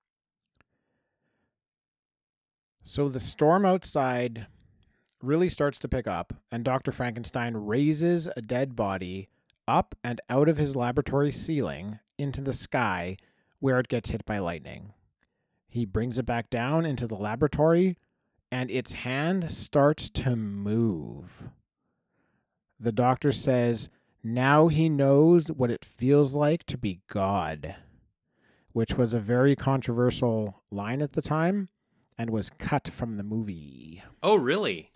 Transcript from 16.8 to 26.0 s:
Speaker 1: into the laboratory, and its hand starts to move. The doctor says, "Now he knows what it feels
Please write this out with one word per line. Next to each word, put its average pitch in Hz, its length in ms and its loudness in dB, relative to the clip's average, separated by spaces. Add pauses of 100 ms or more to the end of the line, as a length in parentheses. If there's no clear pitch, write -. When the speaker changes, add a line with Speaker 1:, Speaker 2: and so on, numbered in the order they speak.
Speaker 1:
into 123 200 -4
the 110 100 -6
laboratory, 151 800 2 (560)
and 127 180 -4
its 120 220 -4
hand 160 580 -2
starts - 600 2
to 123 260 0
move. 101 1120 -2 (1300)
The 113 140 -2
doctor 127 400 4
says, 120 560 2 (340)
"Now 135 460 4
he 160 200 2
knows 147 600 6
what 127 240 0
it - 120 -8
feels 139 520 2